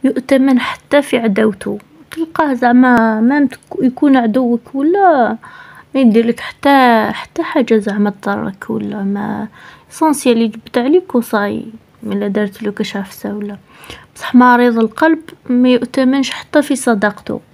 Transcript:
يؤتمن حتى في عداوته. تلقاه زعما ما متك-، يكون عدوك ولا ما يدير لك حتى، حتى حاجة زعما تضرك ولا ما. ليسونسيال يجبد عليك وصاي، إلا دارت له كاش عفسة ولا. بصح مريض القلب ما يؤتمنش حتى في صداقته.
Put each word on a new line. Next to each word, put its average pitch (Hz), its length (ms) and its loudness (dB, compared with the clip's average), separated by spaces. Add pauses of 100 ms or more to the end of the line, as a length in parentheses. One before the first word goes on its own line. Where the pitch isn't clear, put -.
يؤتمن 262 560 2
حتى - 420 -2
في 269 160 -2
عداوته. 208 600 -2 (320)
تلقاه 320 420 -4
زعما 240 680 2
ما 269 180 2
متك-، - 440 -4
يكون 262 340 2
عدوك 240 580 0
ولا 285 640 2 (580)
ما 269 60 2
يدير 226 260 4
لك 233 120 -4
حتى، 247 720 2
حتى - 300 -8
حاجة 233 340 0
زعما 202 440 -2
تضرك 202 480 -8
ولا 208 340 -6
ما. 208 440 -6 (420)
ليسونسيال 285 520 0
يجبد 226 360 -4
عليك 294 380 0
وصاي، 226 500 -2 (380)
إلا 208 240 -4
دارت 202 360 -4
له 208 80 -4
كاش 202 260 -8
عفسة 202 380 -10
ولا. 208 220 -10 (580)
بصح - 200 -6
مريض 240 440 4
القلب 311 400 0 (300)
ما 247 200 2
يؤتمنش 254 600 0
حتى - 320 -2
في 285 140 -2
صداقته. 214 680 -4 (120)